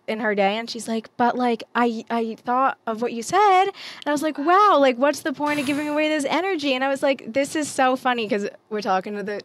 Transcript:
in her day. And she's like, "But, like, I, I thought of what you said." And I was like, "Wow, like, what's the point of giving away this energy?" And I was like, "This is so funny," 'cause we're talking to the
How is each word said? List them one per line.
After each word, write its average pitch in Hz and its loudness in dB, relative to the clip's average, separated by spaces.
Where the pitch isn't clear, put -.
in 220 -4
her 214 0
day. 202 2
And 226 -4
she's 220 -10
like, 226 -6
"But, 240 2
like, 240 0
I, 226 0
I 226 -4
thought 254 0
of 220 -6
what 240 -2
you 233 -6
said." 381 4
And 392 -2
I 294 0
was 294 -2
like, 311 -2
"Wow, 359 4
like, 269 4
what's 285 0
the 311 -4
point 294 -2
of 254 -4
giving 294 -2
away 302 0
this 311 0
energy?" 302 -2
And 262 -2
I 277 2
was 277 -2
like, 277 0
"This 277 -2
is 302 -2
so 262 2
funny," 240 -2
'cause 208 -2
we're 214 -4
talking 202 -2
to 202 -8
the 202 -8